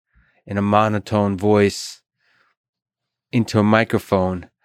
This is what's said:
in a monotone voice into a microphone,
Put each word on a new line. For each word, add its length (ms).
in 100
a 60
monotone 720
voice 640
into 260
a 60
microphone, 840